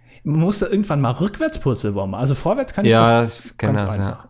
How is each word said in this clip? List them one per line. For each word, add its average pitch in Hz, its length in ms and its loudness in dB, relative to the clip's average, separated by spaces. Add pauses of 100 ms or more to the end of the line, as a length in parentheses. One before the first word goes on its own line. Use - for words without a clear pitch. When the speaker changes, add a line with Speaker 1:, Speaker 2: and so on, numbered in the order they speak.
(240)
Speaker 1:
Man 147 160 0
musste 185 260 0
irgendwann 190 360 0
mal 123 100 2
rückwärts 208 480 -2
Purzelbäume 101 540 -2
machen. 101 80 -6
Also 135 120 0
vorwärts 240 400 -2
kann 196 120 0
ich 113 80 6
Speaker 2:
Ja, 117 280 6
Speaker 1:
das 113 240 -4
Speaker 2:
ich - 120 -20
kenn - 180 0
Speaker 1:
ganz 104 100 0
Speaker 2:
das, 104 120 -4
ja. 98 80 -2
Speaker 1:
einfach. 117 240 -10